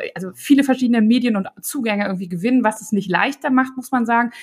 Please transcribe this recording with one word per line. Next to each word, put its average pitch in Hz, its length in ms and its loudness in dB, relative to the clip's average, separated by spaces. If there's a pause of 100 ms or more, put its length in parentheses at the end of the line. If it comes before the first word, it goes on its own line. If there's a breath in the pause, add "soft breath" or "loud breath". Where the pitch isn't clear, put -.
(140)
also 180 200 -10
viele 277 300 4
verschiedene 254 360 2
Medien 233 360 4
und 196 120 -4 (140)
Zugänge 220 440 -4
irgendwie 190 220 -6
gewinnen, 214 360 0
was 220 160 0
es - 120 -6
nicht 196 180 -2
leichter 247 400 0
macht, 262 260 0
muss 254 140 -12
man 240 160 0
sagen. 233 240 0 (120 loud breath)